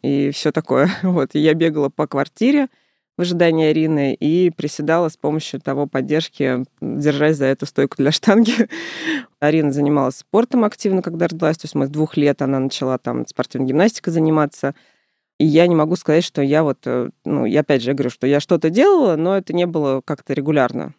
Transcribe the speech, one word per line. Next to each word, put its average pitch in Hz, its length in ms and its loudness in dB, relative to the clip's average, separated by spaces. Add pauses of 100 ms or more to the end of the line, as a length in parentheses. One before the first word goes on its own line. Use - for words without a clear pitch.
и 143 300 -2
всё 151 220 -4
такое. 147 340 2
<laughs> 190 160 -4
Вот, 175 320 0
и 151 40 0
я 156 140 4
бегала 156 360 0
по 151 180 -4
квартире 254 600 0 (480)
в 175 40 -2
ожидании 170 480 2
Арины 156 440 0
и 170 380 2
приседала 160 580 -2
с - 80 -12
помощью 151 420 -6
того 139 260 -4
поддержки, 135 800 -2 (160)
держась 147 560 0
за 139 120 0
эту 135 180 -2
стойку - 320 -2
для 139 160 2
штанги. 220 400 4 (460)
<laughs> 311 420 -6
Арина 151 320 2
занималась 143 420 0
спортом 233 480 0
активно, 190 380 0
когда 170 260 -2
родилась, 165 300 -2
то - 80 -14
есть 151 100 -8
мы 139 120 0
с - 20 -14
двух 151 260 -2
лет, 143 260 2
она 135 180 0
начала 131 380 -2
там 123 300 -6
спортивной 127 400 -6
гимнастикой 165 460 0
заниматься. 156 600 0 (640)
И 151 60 2
я 160 220 6
не 175 80 2
могу 156 200 0
сказать, 165 300 0
что - 160 -6
я 147 220 2
вот, 139 220 -2
э, 123 260 -4 (120)
ну, 139 220 -2
я 147 160 2
опять 139 200 0
же 127 120 -2
говорю, 135 160 -2
что - 180 -6
я 143 140 2
что-то 165 280 0
делала, 262 460 4
но 180 220 0
это 170 160 -6
не 175 120 0
было 143 380 -2
как-то - 300 -6
регулярно. 139 540 0 (120)